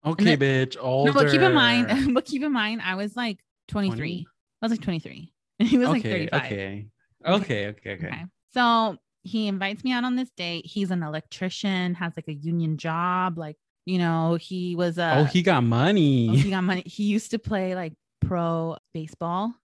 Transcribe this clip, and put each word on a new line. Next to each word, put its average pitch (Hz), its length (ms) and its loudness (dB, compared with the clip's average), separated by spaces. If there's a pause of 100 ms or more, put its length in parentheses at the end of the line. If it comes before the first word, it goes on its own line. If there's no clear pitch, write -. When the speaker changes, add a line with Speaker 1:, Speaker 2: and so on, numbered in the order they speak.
Speaker 1:
Okay, 160 280 4
Speaker 2:
And 135 80 2
Speaker 1:
bitch, 131 340 2
Speaker 2:
No, 135 380 2
but 277 180 6
keep 294 100 6
in 370 120 6
mind, 240 380 4
Speaker 1:
older. 269 180 2
Speaker 2:
<laughs> 247 40 2
but 254 120 0
keep 277 180 -4
in 302 80 0
mind, 220 320 -2
I 185 120 -2
was, 202 200 -6
like, 233 240 -6 (280)
twenty-three. 196 300 -2
Speaker 1:
Twenty? 175 300 -8 (340)
Speaker 2:
I 226 40 -4
was, 226 60 0
like, 220 100 -2
twenty-three. 165 520 -8 (120)
<laughs> - 140 -20
And 226 100 4
he 247 80 4
was, 247 120 4
like, 247 160 2
Speaker 1:
Okay, 185 220 -2
Speaker 2:
thirty-five. 135 180 -2
Speaker 1:
okay. 101 420 -8 (380)
Speaker 2:
Okay. 175 100 2
Speaker 1:
Okay, 120 320 -2
okay, 101 260 -12
okay. - 140 -8
Speaker 2:
Okay. 165 180 -10 (280)
So 233 440 0 (260)
he 214 240 -4
invites 196 360 -4
me 254 80 -2
out 240 120 -2
on 247 120 -2
this 254 220 -4
date. 170 280 -8
He's 190 260 -4
an 175 120 -2
electrician, 180 920 -4
has, 170 220 -4
like, 160 100 -12
a 156 60 -8
union 160 440 -2
job. 175 600 -2
Like, 151 180 -10 (300)
you 185 120 -2
know, 165 420 2
he 180 360 -6
was 170 220 0
a 165 220 2
Speaker 1:
Oh, 151 40 6
he 165 180 2
got 170 220 4
money. 131 680 4
Speaker 2:
Oh, 110 60 4
he 139 160 4
got 185 120 0
money. 180 220 0
He 208 200 -6
used 208 260 -2
to 226 80 -4
play, 190 340 -4
like, 170 200 -6 (320)
pro 165 500 -2 (180)
baseball. 170 600 -6 (100)